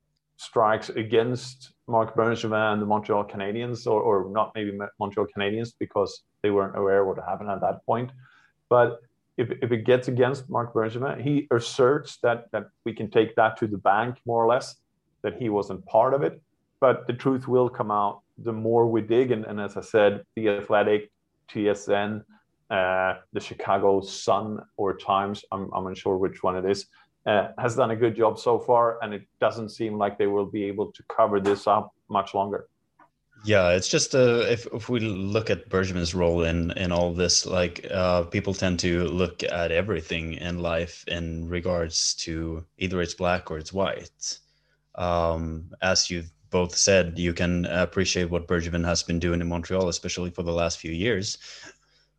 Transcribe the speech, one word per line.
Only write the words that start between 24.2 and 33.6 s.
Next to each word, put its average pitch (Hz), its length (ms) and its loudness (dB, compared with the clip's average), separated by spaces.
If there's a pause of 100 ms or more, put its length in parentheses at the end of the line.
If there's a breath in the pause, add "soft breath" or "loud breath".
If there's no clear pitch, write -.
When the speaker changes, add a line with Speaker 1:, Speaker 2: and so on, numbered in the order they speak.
Speaker 1:
or 95 220 -2
Times, 98 540 -2
I'm, 98 220 -6
I'm 92 140 -4
unsure 92 300 -2
which 92 260 -2
one 92 140 0
it 92 120 -4
is, 98 180 -2 (380 soft breath)
uh, 101 320 2
has 120 180 -2
done 123 160 2
a 113 40 -2
good 110 200 2
job 110 220 2
so 117 220 0
far, 117 420 2
and 107 120 -6
it 101 140 -12 (120)
doesn't 110 300 0
seem 107 280 -6
like 104 200 -2
they 104 100 2
will 101 180 2
be 101 200 -4
able 101 260 -4
to - 120 -20
cover 104 360 2
this 98 260 0
up 104 260 2 (160)
much 101 280 -2
longer. 101 320 -2 (760)
Speaker 2:
Yeah, 98 260 4